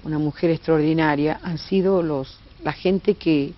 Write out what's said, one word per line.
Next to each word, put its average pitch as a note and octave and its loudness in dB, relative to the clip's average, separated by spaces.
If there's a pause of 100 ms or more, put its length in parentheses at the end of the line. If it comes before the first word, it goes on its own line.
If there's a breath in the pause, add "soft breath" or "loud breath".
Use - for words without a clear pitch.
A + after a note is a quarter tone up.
una D3+ -2
mujer D3+ 0
extraordinaria, D#3 2
han E3+ -4
sido F#3+ 0
los, D3 -4 (260)
la D3+ -4
gente F#3+ 0
que D3+ 0